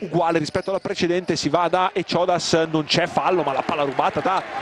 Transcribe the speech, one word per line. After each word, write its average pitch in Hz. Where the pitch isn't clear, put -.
uguale 170
rispetto 156
alla 196
precedente. 180
Si -
va 170
da 180
Eciodas, 175
non 156
c'è 170
fallo, 170
ma 143
la 131
palla 160
rubata 143
da 175